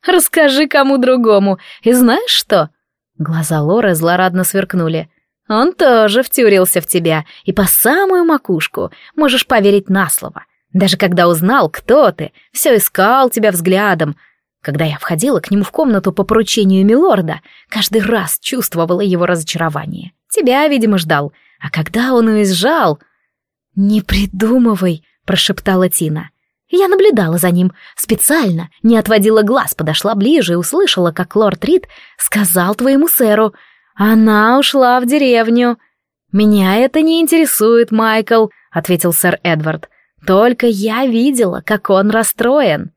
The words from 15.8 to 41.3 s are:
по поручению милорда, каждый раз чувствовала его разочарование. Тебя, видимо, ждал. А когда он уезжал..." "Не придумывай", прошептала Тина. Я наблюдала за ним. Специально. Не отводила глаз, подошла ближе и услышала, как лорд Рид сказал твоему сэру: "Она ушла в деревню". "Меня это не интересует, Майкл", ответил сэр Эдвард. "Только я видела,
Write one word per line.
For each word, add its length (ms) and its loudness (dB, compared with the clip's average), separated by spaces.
по 100 -4
поручению 640 0
милорда, 540 2
каждый 320 -4
раз 400 -4
чувствовала 600 -4
его 260 0
разочарование. 880 -6
Тебя, 380 0
видимо, 300 0
ждал. 340 -2
А 80 -12
когда 460 -4
он 140 4
уезжал..." 720 0
"Не 280 0
придумывай", 1000 0
прошептала 640 -2
Тина. 420 -6
Я 200 0
наблюдала 500 2
за 120 0
ним. 220 0
Специально. 720 -2
Не 140 4
отводила 460 2
глаз, 320 -2
подошла 400 -4
ближе 380 0
и 40 0
услышала, 540 -2
как 260 -8
лорд 280 0
Рид 240 0
сказал 580 -2
твоему 340 0
сэру: 460 0
"Она 640 2
ушла 420 2
в 60 -4
деревню". 720 2
"Меня 460 2
это 260 0
не 180 0
интересует, 680 2
Майкл", 580 0
ответил 420 -2
сэр 300 0
Эдвард. 480 -4
"Только 400 2
я 380 -2
видела, 600 0